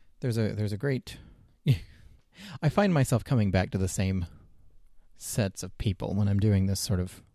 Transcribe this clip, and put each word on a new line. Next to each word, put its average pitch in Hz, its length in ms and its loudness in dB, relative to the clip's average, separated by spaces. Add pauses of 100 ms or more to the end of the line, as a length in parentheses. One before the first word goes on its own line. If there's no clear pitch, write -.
(200)
There's 117 160 -2
a, 107 160 0
there's 104 220 -2
a 101 40 -8
great, 135 380 -4 (500)
<laughs> - 960 -4
I 160 60 2
find 202 240 4
myself 131 320 2
coming 110 260 2
back 92 200 2
to 98 80 -2
the 92 100 0
same 95 380 -2 (920)
sets - 460 -4
of - 160 -14
people - 340 -2
when 101 160 2
I'm 101 120 2
doing 98 260 4
this 98 140 0
sort 90 200 0
of - 220 -6 (120)